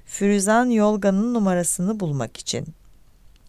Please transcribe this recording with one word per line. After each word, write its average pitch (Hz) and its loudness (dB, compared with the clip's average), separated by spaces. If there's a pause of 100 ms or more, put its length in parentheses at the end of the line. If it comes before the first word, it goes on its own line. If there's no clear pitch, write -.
Firuzan 208 2
Yolga'nın 208 2
numarasını 190 0
bulmak 143 -4
için. - -8 (840)